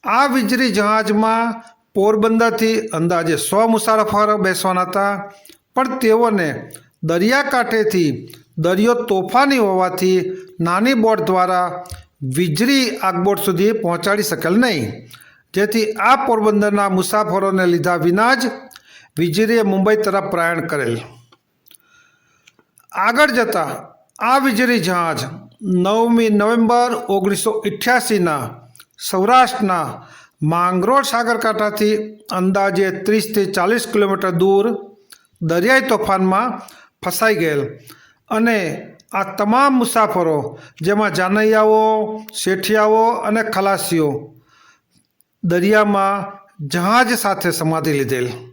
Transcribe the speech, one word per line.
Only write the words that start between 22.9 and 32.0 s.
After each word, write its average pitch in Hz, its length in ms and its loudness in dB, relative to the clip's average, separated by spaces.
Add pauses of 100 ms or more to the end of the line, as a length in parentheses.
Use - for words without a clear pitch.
આગળ 233 380 2
જતા 202 400 -2 (480)
આ 247 200 2
વીજળી 247 420 2
જહાજ 165 440 -2 (380)
નવમી 220 680 2
નવેમ્બર 233 680 2 (140)
ઓગણીસો 196 420 0
અઠ્યાસીના 202 1000 -2 (600)
સૌરાષ્ટ્રના 208 960 0 (360)
માંગરોળ 180 600 2
સાગરકાંઠાથી 214 960 0 (360)